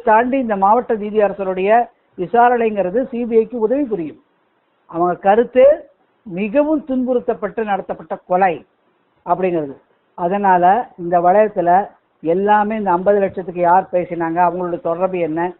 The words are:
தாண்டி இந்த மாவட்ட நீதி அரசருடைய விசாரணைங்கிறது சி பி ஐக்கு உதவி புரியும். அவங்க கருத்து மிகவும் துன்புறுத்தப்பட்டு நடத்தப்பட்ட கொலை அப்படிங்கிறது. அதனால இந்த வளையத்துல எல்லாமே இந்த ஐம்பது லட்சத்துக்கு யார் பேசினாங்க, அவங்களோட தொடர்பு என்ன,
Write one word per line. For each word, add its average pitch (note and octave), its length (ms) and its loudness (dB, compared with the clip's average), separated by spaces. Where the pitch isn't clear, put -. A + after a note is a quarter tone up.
தாண்டி A#3+ 340 2
இந்த A3 180 -2
மாவட்ட G#3+ 380 2
நீதி G#3 260 -4
அரசருடைய G3 500 -2
விசாரணைங்கிறது A3+ 880 0
சி A#3 200 -8
பி A3+ 120 -2
ஐக்கு A3 200 2
உதவி A#3+ 280 0
புரியும். E3+ 340 -6
அவங்க F3 240 -2
கருத்து A#3+ 500 2
மிகவும் A3+ 580 -2
துன்புறுத்தப்பட்டு A#3+ 800 -4
நடத்தப்பட்ட F#3+ 520 -6
கொலை F3+ 280 0
அப்படிங்கிறது. E3+ 500 -2
அதனால F#3 460 2
இந்த F3 220 -4
வளையத்துல F#3 500 2
எல்லாமே G#3 540 0
இந்த G3 140 -2
ஐம்பது F#3+ 300 0
லட்சத்துக்கு F3+ 420 -4
யார் F3+ 300 4
பேசினாங்க, E3+ 480 -4
அவங்களோட F3 400 -2
தொடர்பு F3+ 380 -4
என்ன, E3 300 -4